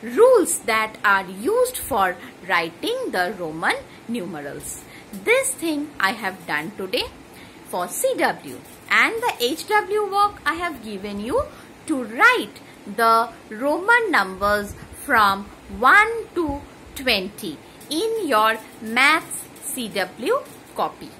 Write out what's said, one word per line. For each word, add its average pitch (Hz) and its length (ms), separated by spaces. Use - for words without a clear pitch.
rules 392 560
that 220 460
are 196 200
used 330 520
for 190 400
writing 214 640
the 180 280
Roman 170 360
numerals. 160 760
This 508 280
thing 302 380
I 190 120
have 190 340
done 160 320
today 226 280
for 180 180
C 523 300
W, 185 420
and 247 340
the 466 160
H 254 280
W 415 440
work 403 340
I 294 80
have 330 300
given 202 360
you 277 240
to 269 160
write 285 580
the 226 340
Roman 349 600
numbers 202 640
from 202 420
one 415 560
to 294 260
twenty 202 640
in 427 380
your 220 300
Maths 262 640
C - 260
W 214 500
copy. - 340